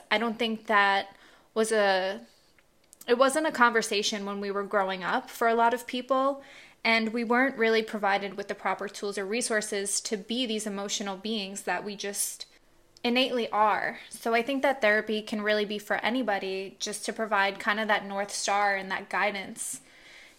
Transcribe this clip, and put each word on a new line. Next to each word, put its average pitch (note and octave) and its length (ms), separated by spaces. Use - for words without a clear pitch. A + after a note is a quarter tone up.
I G#3+ 60
don't A3 200
think A3 300
that G3+ 480
was A3 180
a, G3 500
it A#3+ 100
wasn't C4+ 300
a D4 40
conversation A3 720
when G3+ 140
we G3+ 120
were G3+ 120
growing F#3+ 400
up G#3 260
for - 180
a A3+ 80
lot A#3 180
of B3 140
people, C4+ 560
and A3+ 260
we A#3 120
weren't B3 340
really A3+ 240
provided G3+ 560
with G3 120
the G3+ 60
proper G3 320
tools G3+ 300
or G3 80
resources G#3+ 760
to - 140
be A3+ 300
these G#3+ 220
emotional G3+ 500
beings G3+ 460
that F3+ 200
we G3+ 120
just - 500
innately B3 460
are. G#3+ 500
So - 260
I A#3 80
think C4+ 180
that C#4 180
therapy G#3+ 440
can G#3+ 180
really G#3+ 240
be G#3 140
for G3+ 180
anybody, G3 800
just G#3 260
to A3+ 80
provide G3+ 460
kind G#3 200
of G#3+ 80
that G3+ 180
North G3+ 260
Star G3+ 440
and F#3+ 160
that - 180
guidance, G3 720